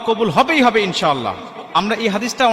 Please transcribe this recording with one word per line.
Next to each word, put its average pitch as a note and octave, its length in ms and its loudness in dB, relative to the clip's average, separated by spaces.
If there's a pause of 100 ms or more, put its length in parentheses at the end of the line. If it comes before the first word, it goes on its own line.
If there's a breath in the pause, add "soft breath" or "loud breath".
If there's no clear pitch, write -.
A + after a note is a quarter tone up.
কবুল A3+ 300 0
হবেই C4+ 300 4
হবে A3+ 120 4 (100)
ইনশাআল্লাহ। C3+ 460 0 (400)
আমরা G3+ 280 0
এই A3 120 0
হাদিসটা A#3 380 -2